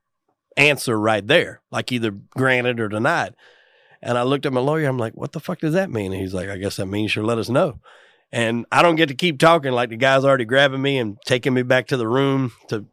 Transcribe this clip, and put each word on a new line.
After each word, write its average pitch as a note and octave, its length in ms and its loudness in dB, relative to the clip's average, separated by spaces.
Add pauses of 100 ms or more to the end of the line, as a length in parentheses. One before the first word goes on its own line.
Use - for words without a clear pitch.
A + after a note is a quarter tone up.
(580)
answer C3+ 400 2
right G#2+ 300 0
there, C#3+ 420 2
like, A#2 220 -6
either A2+ 200 -2
granted B2 680 -2
or A2 80 -2
denied. A2+ 480 -2 (680)
And A#2+ 160 -2
I A#2+ 60 0
looked C3 220 0
at C3+ 80 -4
my B2+ 80 0
lawyer. D3+ 260 0
I'm C3 100 -2
like, A2+ 160 -4
"What - 200 -12
the D#3 80 -10
fuck - 180 -10
does D#3 140 -4
that F#3+ 180 -2
mean?" G2 220 -4
And G2 80 -6
he's F#2+ 120 -6
like, F#2 140 -6
"I G2 80 -10
guess F#2+ 220 -6
that G2+ 80 -4
means G2+ 260 -2
she'll G#2+ 140 -4
let A#2 120 -2
us G#2 120 -4
know." D3 320 0 (500)
And A#2 400 -2
I C3+ 100 4
don't E3+ 140 4
get D#3 140 2
to C3 60 -10
keep E3 220 -2
talking. D#3+ 360 4
Like, B2 160 0
the A2+ 80 -10
guy's C3+ 260 4
already C3+ 220 4
grabbing C3+ 360 2
me C#3 160 0
and G#2+ 280 -4
taking B2+ 280 0
me B2+ 80 2
back B2+ 260 2
to C#3 100 -2
the A2+ 100 -2
room C3+ 460 0 (160)
to G#2 240 -6